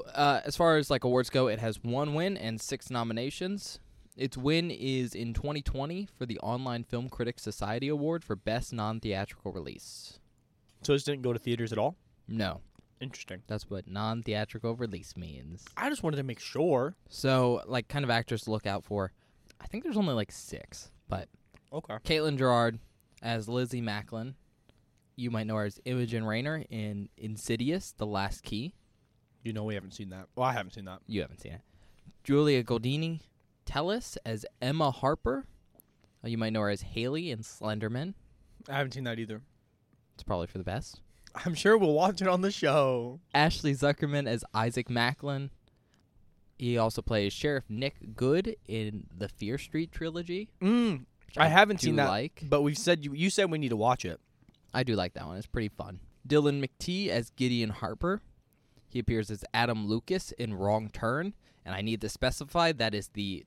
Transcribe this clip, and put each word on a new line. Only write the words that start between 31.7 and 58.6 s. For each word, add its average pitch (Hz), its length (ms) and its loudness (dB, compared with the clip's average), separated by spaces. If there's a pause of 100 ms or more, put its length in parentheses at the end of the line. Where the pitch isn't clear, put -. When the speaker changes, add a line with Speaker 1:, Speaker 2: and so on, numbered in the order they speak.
Speaker 1:
Julia 139 400 4
Goldini 139 560 -2 (480)
Tellis 185 580 -2
as 110 180 -6 (160)
Emma 143 300 2
Harper. 151 560 0 (800)
Uh, 113 60 -6
you 117 100 -2
might 110 120 0
know 110 100 2
her 104 100 2
as 101 100 -2
Haley 127 480 -4
in 113 140 -6
Slenderman. 110 720 -4 (520)
Speaker 2:
I 139 100 -8
haven't 135 160 0
seen 135 100 -8
that 117 160 -4
either. 110 240 -8 (720)
Speaker 1:
It's - 80 -16
probably 87 240 -2
for - 100 -8
the 95 60 -6
best. 92 360 -6 (360)
Speaker 2:
I'm - 180 -2
sure 202 240 8
we'll 175 160 6
watch 185 300 4
it 190 40 4
on 180 140 4
the 196 80 2
show. 135 720 4 (160)
Speaker 1:
Ashley 151 400 6
Zuckerman 143 520 2
as 113 160 0 (120)
Isaac 117 340 2
Macklin. 135 600 0 (1080)
He 120 200 0
also 113 240 2
plays 104 320 2
Sheriff 143 360 0
Nick 113 460 -6
Good 165 400 2 (120)
in 107 480 -4
the 98 120 -6
Fear 107 300 -4
Street 160 340 -4
trilogy, 170 580 -6 (120)
Speaker 2:
Mm, 202 440 4 (220)
Speaker 1:
which - 100 -14
Speaker 2:
I 151 80 8
Speaker 1:
I - 20 8
Speaker 2:
haven't 190 340 8
Speaker 1:
do - 60 2
Speaker 2:
seen 151 100 4
that, 139 120 6
Speaker 1:
like. 107 380 -2
Speaker 2:
but 143 140 6
we've 147 160 2
said 170 260 4
you, 143 100 -6
you 165 160 2
said 190 220 4
we 160 60 0
need 147 120 0
to 117 60 0
watch 117 300 2
it. 85 140 -6 (540)
Speaker 1:
I 127 100 2
do 123 120 2
like 90 180 0
that - 140 -10
one. 87 100 -10
It's 104 100 -10
pretty 110 220 -2
fun. 90 300 -10 (280)
Dylan 143 380 4
McTee 185 440 -4
as 117 220 0
Gideon 120 380 2
Harper. 170 520 -2 (640)